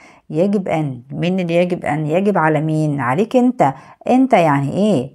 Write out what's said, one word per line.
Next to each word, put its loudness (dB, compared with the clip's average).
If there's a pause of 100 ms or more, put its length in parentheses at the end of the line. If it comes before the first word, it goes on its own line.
(300)
يجب 0
أن، -4 (100)
مين -2
اللي -2
يجب 0
أن؟ -4
يجب 0
على 2
مين؟ -2
عليك -2
أنت. 2 (360)
أنت 4
يعني 2
إيه؟ 0